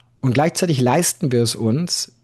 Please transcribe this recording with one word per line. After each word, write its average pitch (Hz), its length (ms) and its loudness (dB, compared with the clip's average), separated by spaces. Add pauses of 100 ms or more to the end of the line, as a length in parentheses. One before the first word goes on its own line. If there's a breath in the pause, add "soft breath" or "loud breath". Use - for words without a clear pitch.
(200 soft breath)
Und 131 140 0
gleichzeitig 160 460 0
leisten 131 520 0
wir 120 100 2
es 113 120 -2
uns, 127 580 -4 (120)